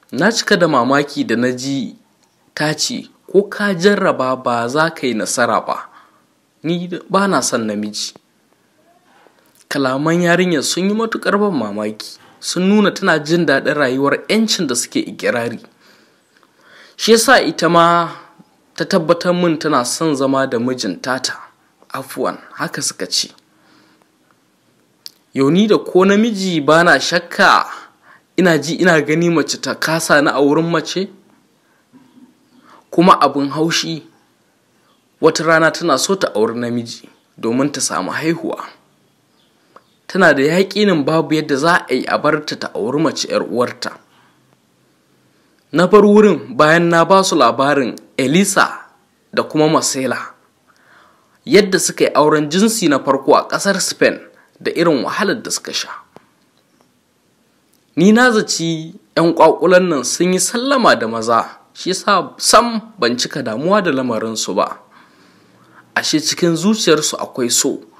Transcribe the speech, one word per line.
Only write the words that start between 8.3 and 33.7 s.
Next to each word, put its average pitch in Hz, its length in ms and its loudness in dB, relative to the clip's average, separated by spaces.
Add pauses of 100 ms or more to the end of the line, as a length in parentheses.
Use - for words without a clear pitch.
Kalaman 143 540 -2
yarinyar 175 420 2
sun 185 240 -4
yi 208 60 -2
matuƙar 220 440 -2
ban 208 160 -2
mamaki. 107 640 -8 (220)
Sun 185 280 -2
nuna 202 220 4
tana 175 300 0
jin 165 260 0
daɗin 139 300 0
rayuwar 139 520 0
'yancin 208 380 0
da 123 80 -2
suke - 260 -6
ikirari. 113 600 -4 (1400)
Shi - 160 2
yasa 226 320 6
ita 165 240 -2
ma 170 400 4 (640)
ta 165 100 -6
tabbatar 170 500 0
min 175 240 0
tana 147 260 -2
son 156 320 -2
zama 135 300 0
da 127 120 -2
mijin 123 440 -4
tata. 127 340 -6 (560)
Afuwan, 127 460 -6 (180)
haka 151 260 -10
suka - 240 -8
ce. - 220 -4 (2000)
Yau 135 160 2
ni 190 160 2
da 196 120 4
ko - 260 2
namiji 196 560 0
ba 151 240 4
na 156 140 4
shakka, 170 680 0 (680)
ina 170 220 4
ji 139 160 -6
ina 170 280 2
gani 165 280 0
mace 143 300 -2
ta 123 140 -6
kasa 160 480 0
ni 156 80 2
a 123 100 0
wurin 151 300 2
mace? 165 380 -4 (1800)
Kuma - 300 4
abin 143 300 0
haushi, 160 520 -4 (1160)